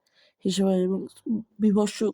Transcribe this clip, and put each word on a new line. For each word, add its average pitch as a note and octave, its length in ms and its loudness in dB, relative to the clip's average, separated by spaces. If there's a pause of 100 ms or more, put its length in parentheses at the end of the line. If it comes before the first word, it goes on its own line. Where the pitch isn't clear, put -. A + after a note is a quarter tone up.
(460)
হিসেবে F#3+ 280 0 (140)
এবং F#3+ 120 -2 (640)
বীভৎস G#3 360 2 (160)